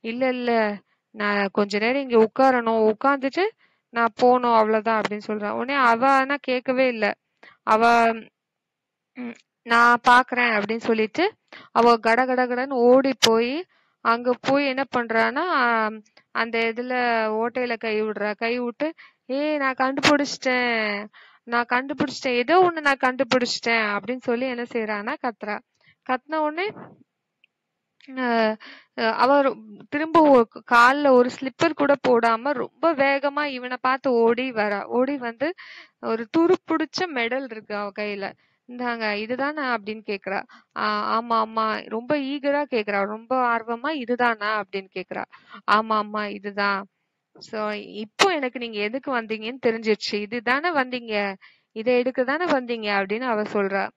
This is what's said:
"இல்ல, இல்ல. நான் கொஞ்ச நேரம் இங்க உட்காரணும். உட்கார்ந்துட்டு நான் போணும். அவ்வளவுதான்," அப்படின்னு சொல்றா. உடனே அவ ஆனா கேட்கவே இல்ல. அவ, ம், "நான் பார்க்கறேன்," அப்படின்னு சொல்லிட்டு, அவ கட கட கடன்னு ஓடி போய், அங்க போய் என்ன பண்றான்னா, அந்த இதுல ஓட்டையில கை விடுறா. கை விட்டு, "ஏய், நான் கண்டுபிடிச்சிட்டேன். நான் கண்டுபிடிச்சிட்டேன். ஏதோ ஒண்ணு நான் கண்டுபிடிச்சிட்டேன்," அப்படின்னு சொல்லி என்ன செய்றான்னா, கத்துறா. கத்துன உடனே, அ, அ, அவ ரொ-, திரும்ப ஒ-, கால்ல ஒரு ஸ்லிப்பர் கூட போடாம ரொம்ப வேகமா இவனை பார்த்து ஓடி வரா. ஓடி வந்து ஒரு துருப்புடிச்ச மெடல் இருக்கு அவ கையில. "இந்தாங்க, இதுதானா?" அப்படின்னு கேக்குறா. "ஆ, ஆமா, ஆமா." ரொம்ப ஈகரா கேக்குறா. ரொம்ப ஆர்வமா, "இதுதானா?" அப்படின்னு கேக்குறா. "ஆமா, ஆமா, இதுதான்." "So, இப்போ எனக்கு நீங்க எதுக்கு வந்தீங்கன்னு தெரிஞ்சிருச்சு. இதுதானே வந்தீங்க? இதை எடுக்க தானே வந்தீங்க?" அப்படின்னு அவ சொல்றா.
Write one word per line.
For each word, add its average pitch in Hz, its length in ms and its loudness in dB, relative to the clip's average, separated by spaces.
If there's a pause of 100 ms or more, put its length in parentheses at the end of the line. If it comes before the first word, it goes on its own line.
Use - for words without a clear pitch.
"இல்ல, 233 240 -6
இல்ல. 247 220 -2 (640)
நான் 202 380 0
கொஞ்ச 202 260 0
நேரம் 247 240 0
இங்க 240 200 2
உட்காரணும். 233 640 2
உட்கார்ந்துட்டு 269 580 0 (500)
நான் 233 220 0
போணும். 247 380 4
அவ்வளவுதான்," 220 440 2
அப்படின்னு 208 280 -6
சொல்றா. 208 240 -4
உடனே 240 320 -4
அவ 233 280 4
ஆனா 269 300 2
கேட்கவே 254 480 0
இல்ல. 220 180 -2 (600)
அவ, 220 160 4 (1300)
ம், 240 180 -12 (320)
"நான் 233 380 4
பார்க்கறேன்," 247 480 4
அப்படின்னு 214 320 -2
சொல்லிட்டு, 220 400 0 (480)
அவ 233 260 6
கட 226 280 2
கட 254 200 0
கடன்னு 254 360 -4
ஓடி 254 380 6
போய், 233 320 2 (520)
அங்க 240 360 0
போய் 277 260 0
என்ன 269 240 -4
பண்றான்னா, 233 540 0 (880)
அந்த 226 240 -4 (100)
இதுல 240 280 -6 (400)
ஓட்டையில 233 420 -4
கை 220 200 -4
விடுறா. 208 380 -4
கை 233 240 -4
விட்டு, 247 300 -4 (400)
"ஏய், 294 280 -2
நான் 269 240 -2
கண்டுபிடிச்சிட்டேன். 262 1000 0 (680)
நான் 240 240 -2
கண்டுபிடிச்சிட்டேன். 262 680 -2
ஏதோ 247 240 2
ஒண்ணு 339 180 0
நான் 277 240 0
கண்டுபிடிச்சிட்டேன்," 240 840 0
அப்படின்னு 202 340 -6
சொல்லி 240 220 -2
என்ன 240 220 -6
செய்றான்னா, 214 520 -4
கத்துறா. 214 360 -6 (500)
கத்துன 302 360 -4
உடனே, 311 240 -4 (1500)
அ, 254 140 -2 (680)
அ, 240 80 -4 (120)
அவ 254 180 4 (100)
ரொ-, 247 140 0 (320)
திரும்ப 320 380 2
ஒ-, 240 400 6
கால்ல 269 440 6
ஒரு 247 200 6
ஸ்லிப்பர் 285 440 -2
கூட 285 260 2
போடாம 233 520 2
ரொம்ப - 320 -6 (100)
வேகமா 277 520 0
இவனை 254 340 -8
பார்த்து 262 340 0
ஓடி 233 380 2
வரா. 208 340 -2
ஓடி 254 300 0
வந்து 240 320 -4 (540)
ஒரு 226 280 -4
துருப்புடிச்ச 320 680 0 (160)
மெடல் 247 320 -4
இருக்கு 214 300 -12
அவ 202 160 -6
கையில. 202 320 -8 (440)
"இந்தாங்க, 240 360 -6 (140)
இதுதானா?" 269 500 -4
அப்படின்னு 220 380 -6
கேக்குறா. 196 340 -6 (360)
"ஆ, - 80 -2 (280)
ஆமா, 233 280 -2
ஆமா." 220 260 -2 (220)
ரொம்ப 240 240 -4 (140)
ஈகரா 285 380 -2
கேக்குறா. 208 420 -2
ரொம்ப 220 260 -8 (140)
ஆர்வமா, 233 500 -2
"இதுதானா?" 233 600 0
அப்படின்னு 196 360 -8
கேக்குறா. - 320 -8 (460)
"ஆமா, 220 280 2
ஆமா, 208 340 -4
இதுதான்." 202 500 -4 (600)
"So, 220 180 -10 (380)
இப்போ 220 360 -2
எனக்கு 262 240 -4
நீங்க 226 200 -8
எதுக்கு 233 340 -6
வந்தீங்கன்னு 226 520 -8
தெரிஞ்சிருச்சு. 220 580 -2
இதுதானே 240 500 -4
வந்தீங்க? 254 420 -4 (600)
இதை 220 220 -2
எடுக்க 247 260 -2
தானே 302 220 -2
வந்தீங்க?" 240 480 -2
அப்படின்னு 202 320 -2
அவ 214 220 -2
சொல்றா. 196 360 -2 (120)